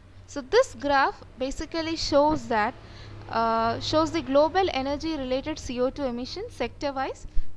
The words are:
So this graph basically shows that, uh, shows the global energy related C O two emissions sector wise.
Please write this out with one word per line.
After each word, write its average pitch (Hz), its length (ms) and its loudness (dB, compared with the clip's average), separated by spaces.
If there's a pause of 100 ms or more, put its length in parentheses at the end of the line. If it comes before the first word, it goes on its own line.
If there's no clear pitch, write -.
(280)
So - 140 -10
this 403 340 4
graph 277 480 2 (160)
basically 320 560 -4
shows 294 540 4
that, 226 260 2 (540)
uh, 226 500 2
shows 311 320 2
the 330 100 -2
global 302 500 4
energy 294 460 -4
related 269 400 -4
C 247 240 -6
O 254 80 2
two 285 140 -8
emissions 262 500 -6
sector 269 400 -6
wise. 269 320 -8 (320)